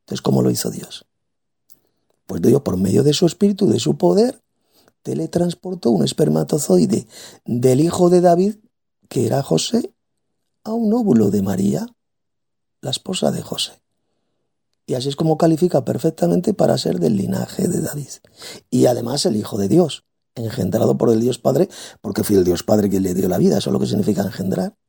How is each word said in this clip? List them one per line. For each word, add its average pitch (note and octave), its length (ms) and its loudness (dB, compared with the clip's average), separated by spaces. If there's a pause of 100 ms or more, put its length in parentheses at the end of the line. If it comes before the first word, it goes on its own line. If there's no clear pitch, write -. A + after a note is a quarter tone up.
Entonces, - 220 -10
¿cómo - 200 4
lo B1+ 80 2
hizo - 200 -4
Dios? - 360 -16 (1200)
Pues F3 140 -6
Dios, C#3 180 4
por - 160 -4
medio B2+ 280 2
de D3 100 2
su F#3 100 0
espíritu, G3+ 440 0
de A#2 120 2
su D3+ 160 -2
poder, F#3+ 460 0 (600)
teletransportó E3+ 880 -4
un F#3+ 140 2
espermatozoide D#3 1000 0 (400)
del B2+ 340 2
hijo F3 300 2
de F3+ 100 6
David, F3+ 360 4 (520)
que B2 160 -2
era C#3 180 0
José, A3+ 520 -2 (680)
a A3 120 -8
un A3+ 180 0
óvulo G3+ 380 4
de G3+ 100 0
María, G3 460 -2 (960)
la - 80 -8
esposa - 400 -4
de - 100 -8
José. - 320 -8 (1120)
Y - 80 -8
así C3 160 -4
es C#3 80 -8
como D#3+ 220 0
califica E3 480 2
perfectamente F3 680 0
para - 240 2
ser F3 240 -2
del F#3 160 2
linaje - 500 -4
de E3+ 140 -2
David. D3 300 -8 (580)
Y B2+ 160 2
además B2 400 0
el - 120 0
Hijo G#2 200 -6
de G2 120 -2
Dios, D#3+ 360 2 (300)
engendrado A#2 640 0
por C3 100 2
el A2+ 120 4
Dios B2 180 -2
Padre, C#3 320 0 (320)
porque - 220 -4
fue G#2 120 2
el F#2 80 4
Dios F2 180 0
Padre G#2 280 2
quien F#2+ 140 0
le F2+ 100 -2
dio F#2 160 -2
la F2+ 80 -2
vida. G3 180 4
Eso - 140 -2
es - 20 0
lo G3 80 0
que - 60 -2
significa G3 340 -2
engendrar F#3+ 560 -4 (120)